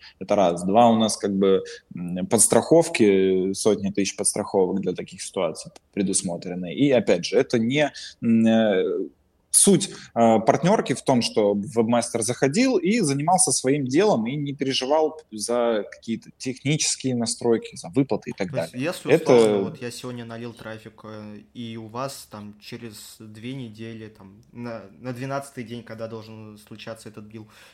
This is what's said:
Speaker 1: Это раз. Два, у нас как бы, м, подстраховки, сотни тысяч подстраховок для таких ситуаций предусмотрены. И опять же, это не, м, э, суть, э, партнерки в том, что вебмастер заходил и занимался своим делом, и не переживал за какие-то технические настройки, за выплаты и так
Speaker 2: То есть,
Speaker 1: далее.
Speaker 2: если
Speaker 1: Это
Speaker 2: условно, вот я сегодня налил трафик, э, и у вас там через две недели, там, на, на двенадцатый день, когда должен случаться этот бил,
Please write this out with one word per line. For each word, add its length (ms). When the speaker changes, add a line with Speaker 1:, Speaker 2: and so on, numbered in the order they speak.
Speaker 1:
Это 160
раз. 280
Два, 260
у 80
нас 200
как 180
бы, 280
м, 320
подстраховки, 1300
сотни 360
тысяч 260
подстраховок 680
для 120
таких 300
ситуаций 480
предусмотрены. 840
И 160
опять 340
же, 120
это 220
не, 320
м, 260
э, 360
суть, 380
э, 240
партнерки 540
в 80
том, 200
что 320
вебмастер 720
заходил 540
и 240
занимался 520
своим 340
делом, 400
и 80
не 180
переживал 640
за 600
какие-то 460
технические 800
настройки, 600
за 120
выплаты 420
и 20
так 180
Speaker 2:
То 60
есть, 160
Speaker 1:
далее. 0
Speaker 2:
если 340
Speaker 1:
Это 260
Speaker 2:
условно, 260
вот 220
я 100
сегодня 320
налил 300
трафик, 500
э, 360
и 240
у 100
вас 420
там 320
через 580
две 360
недели, 520
там, 440
на, 400
на 220
двенадцатый 500
день, 200
когда 240
должен 500
случаться 520
этот 160
бил, 220